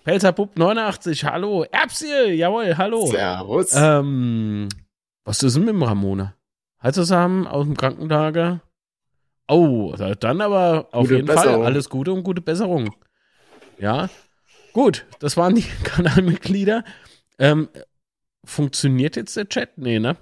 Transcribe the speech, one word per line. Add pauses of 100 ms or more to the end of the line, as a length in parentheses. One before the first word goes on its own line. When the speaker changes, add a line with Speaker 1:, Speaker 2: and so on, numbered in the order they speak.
Speaker 1:
Pelzer
Bub
neunundachtzig,
hallo.
Erbsie,
jawohl,
hallo.
Speaker 2:
Servus.
Speaker 1:
Ähm, (560)
was
ist
denn
mit
dem
Ramona? (460)
Hat
zusammen
aus
dem
Krankenlager? (880)
Oh,
da-,
dann
aber
auf
Speaker 2:
Gute
Speaker 1:
jeden
Fall
Speaker 2:
Besserung.
Speaker 1:
alles
Gute
und
gute
Besserung. (840)
Ja, (640)
gut, (140)
das
waren
die (120)
<laughs>
Kanalmitglieder. (560)
Ähm, (760)
funktioniert
jetzt
der
Chat?
Nee,
ne?